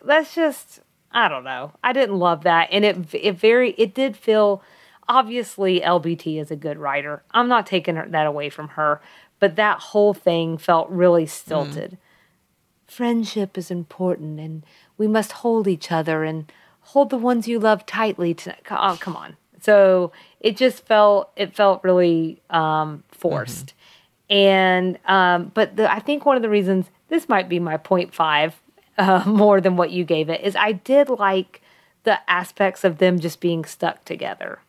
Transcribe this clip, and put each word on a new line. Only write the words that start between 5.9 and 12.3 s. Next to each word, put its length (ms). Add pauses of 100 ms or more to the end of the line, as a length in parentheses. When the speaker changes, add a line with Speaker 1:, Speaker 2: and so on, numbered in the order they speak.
Speaker 1:
B 160
T 220
is 120
a 60
good 220
writer. 440 (100)
I'm 160
not 180
taking 300
her, 120
that 180
away 220
from 200
her. 320 (400)
But 160
that 240
whole 340
thing 420
felt 320
really 360
Speaker 2:
Mm. 40
Speaker 1:
stilted. 680 (880)